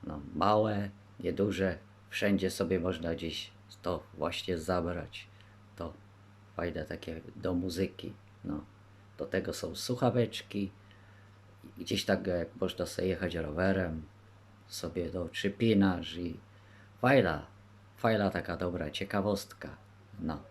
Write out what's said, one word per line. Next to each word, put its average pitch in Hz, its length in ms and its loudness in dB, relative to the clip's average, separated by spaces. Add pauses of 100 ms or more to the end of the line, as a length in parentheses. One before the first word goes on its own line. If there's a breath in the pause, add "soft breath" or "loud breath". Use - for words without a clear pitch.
No, 78 160 -8 (140)
małe, 101 560 4 (300)
nieduże, 92 580 2 (320)
wszędzie 95 400 2
sobie 92 300 0
można 82 340 -2
gdzieś 82 360 -8 (320)
to 87 200 -2 (120)
właśnie 85 440 -2
zabrać, 85 680 -2 (500 loud breath)
to 82 160 -6 (640)
fajne 82 280 -2
takie 80 360 -8 (160)
do 90 180 0
muzyki, 90 580 -2 (320)
no. 76 200 -6 (540)
Do 71 80 -4
tego 95 260 -2
są 82 240 -6
słuchaweczki, 117 960 0 (1080 loud breath)
gdzieś - 260 0
tak 95 220 2
jak 87 220 0 (120)
można 90 260 -2
sobie 92 220 0
jechać 87 260 0
rowerem, 82 680 2 (640)
sobie 85 440 -4
to 87 140 -4
przypinasz 95 920 4
i 87 240 -6 (600 loud breath)
fajna, 95 460 6 (500)
fajna 104 340 4
taka 87 260 -2
dobra 85 340 -2
ciekawostka, - 840 -2 (440)
no. 78 300 -4